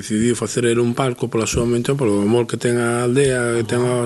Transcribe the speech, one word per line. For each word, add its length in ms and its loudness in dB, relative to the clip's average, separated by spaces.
decidiu 320 0
facer 320 -2
el 80 2
un 160 2
palco 400 -2
pola 160 0
súa 160 0
mente, 320 0
polo 240 0
amor 240 2
que 160 -6
ten 160 0
a 320 0
aldea, 480 2
que 80 0
ten 160 0
a 260 0